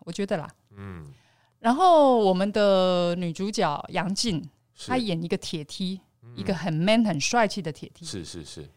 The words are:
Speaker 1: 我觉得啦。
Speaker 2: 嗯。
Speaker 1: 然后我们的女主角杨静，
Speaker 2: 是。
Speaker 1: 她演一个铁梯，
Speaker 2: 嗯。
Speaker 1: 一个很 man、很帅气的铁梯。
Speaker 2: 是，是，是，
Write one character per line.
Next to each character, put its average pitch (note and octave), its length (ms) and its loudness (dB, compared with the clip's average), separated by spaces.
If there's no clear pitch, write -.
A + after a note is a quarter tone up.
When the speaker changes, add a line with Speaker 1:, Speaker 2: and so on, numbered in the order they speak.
Speaker 1:
我 E3+ 100 -14
觉 G3+ 140 -4
得 G3 120 -4
啦。 D3 100 -8
Speaker 2:
嗯。 F#2+ 420 -14
Speaker 1:
然 A#3 140 2
后 D4 460 6
我 F#3+ 140 4
们 F#3+ 180 0
的 F#3 640 4
女 F3 180 -4
主 F#3+ 160 -4
角 F3 400 -2
杨 F3 240 -2
静， F3+ 340 -2
Speaker 2:
是。 - 140 -16
Speaker 1:
她 B3+ 80 0
演 G3 260 -2
一 E3+ 40 -6
个 F#3 80 -2
铁 E3 280 -8
梯， F#3 360 -8
Speaker 2:
嗯。 - 160 -20
Speaker 1:
一 G3 60 -10
个 G#3 100 -2
很 E3+ 180 -4
man、 G3+ 320 4
很 E3 160 0
帅 A#3 280 2
气 G3+ 120 -6
的 D#3+ 120 -8
铁 - 180 -14
梯。 - 160 -20
Speaker 2:
是， F#2+ 180 -10
是， D2+ 220 -14
是， C#2+ 320 -16